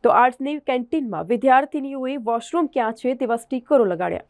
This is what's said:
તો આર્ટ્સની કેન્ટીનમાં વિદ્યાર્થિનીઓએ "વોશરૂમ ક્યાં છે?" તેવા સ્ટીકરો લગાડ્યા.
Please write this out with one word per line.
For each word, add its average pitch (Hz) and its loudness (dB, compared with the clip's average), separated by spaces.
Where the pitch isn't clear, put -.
તો 240 6
આર્ટ્સની 262 2
કેન્ટીનમાં 247 -4
વિદ્યાર્થિનીઓએ 269 0
"વોશરૂમ 233 -2
ક્યાં 226 -2
છે?" 247 -2
તેવા 247 -2
સ્ટીકરો 240 0
લગાડ્યા. 175 -2